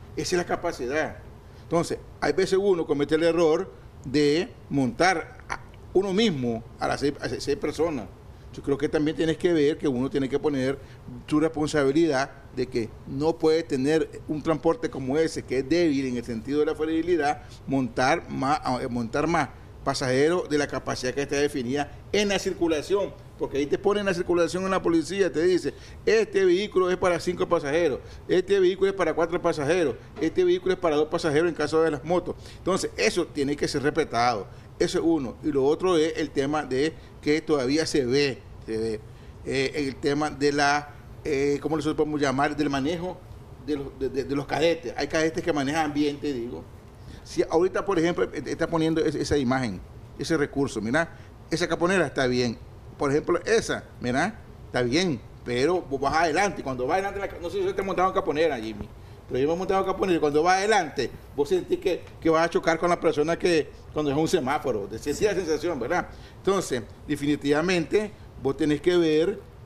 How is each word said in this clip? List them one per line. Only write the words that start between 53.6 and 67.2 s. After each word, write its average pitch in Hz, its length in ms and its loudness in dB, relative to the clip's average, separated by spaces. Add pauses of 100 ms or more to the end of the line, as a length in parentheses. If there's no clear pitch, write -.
mira, 139 380 0 (280)
está 123 160 0
bien, 139 380 2 (240)
pero 143 380 2
vos 135 180 -6
vas 135 140 0
adelante, 165 480 2
cuando 127 240 -4
vas 156 80 2
adelante, 196 240 -2
la 190 100 -6
ca-, - 140 -12
no 170 80 -6
sé 196 60 -6
si 202 60 -2
usted 185 120 -2
te 196 80 -4
ha - 20 -4
montado 185 240 2
en 185 60 -2
caponera, 160 440 2
Jimmy, 107 300 -8 (380)
pero 127 140 -2
yo 143 80 2
me 165 60 2
he - 20 0
montado 190 240 0
en 185 60 -2
caponera 190 300 0
y 151 40 0
cuando 151 240 2
vas 185 140 6
adelante, 180 520 2 (240)
vos 143 140 0
sentís 180 320 0
que, 175 240 -2 (160)
que 165 100 2
vas 165 160 4
a - 20 0
chocar 165 300 0
con 175 100 2
la 170 120 2
persona 156 360 2
que, 160 340 2 (220)
cuando 151 200 0
es 139 40 2
un 160 120 2
semáforo, 135 580 0
de 101 140 -10
sentir 147 260 0
la 202 80 2
sensación, 156 460 -2
¿verdad? 156 260 0 (300)
Entonces, 175 460 0 (260)
definitivamente, 151 1040 0 (280)